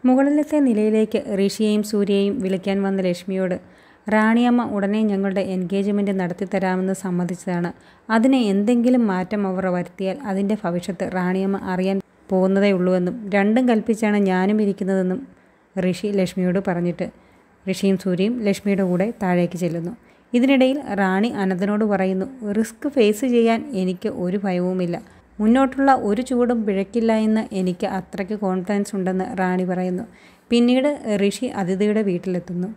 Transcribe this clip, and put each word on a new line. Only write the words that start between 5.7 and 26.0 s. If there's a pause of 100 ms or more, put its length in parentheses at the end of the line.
നടത്തിത്തരാമെന്ന്
സമ്മതിച്ചതാണ്. (400)
അതിന്
എന്തെങ്കിലും
മാറ്റം
അവർ
വരുത്തിയാൽ
അതിൻ്റെ
ഭവിഷ്യത്ത്
റാണിയമ്മ
അറിയാൻ (280)
പോകുന്നതേ
ഉള്ളൂവെന്നും
രണ്ടും
കൽപ്പിച്ചാണ്
ഞാനും
ഇരിക്കുന്നതെന്നും" (640)
ഋഷി
ലക്ഷ്മിയോട് (100)
പറഞ്ഞിട്ട് (600)
ഋഷിയും
സൂര്യയും
ലക്ഷ്മിയുടെ
കൂടെ (100)
താഴേക്ക്
ചെല്ലുന്നു. (440)
ഇതിനിടയിൽ (140)
റാണി
അനന്തനോട്
പറയുന്നു,
"റിസ്ക്
ഫേസ്
ചെയ്യാൻ
എനിക്ക്
ഒരു
ഭയവുമില്ല. (240)
മുന്നോട്ടുള്ള
ഒരു